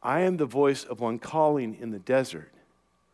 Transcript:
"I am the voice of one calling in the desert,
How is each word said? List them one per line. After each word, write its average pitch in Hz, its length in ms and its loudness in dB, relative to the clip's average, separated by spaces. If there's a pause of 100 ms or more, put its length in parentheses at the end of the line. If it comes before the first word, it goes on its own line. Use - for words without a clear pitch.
"I 139 200 0
am 185 160 2
the 151 100 0
voice 135 360 2
of 113 160 -10
one 117 200 -2
calling 147 600 0
in 117 120 -8
the 104 80 -8
desert, 92 520 -2 (640)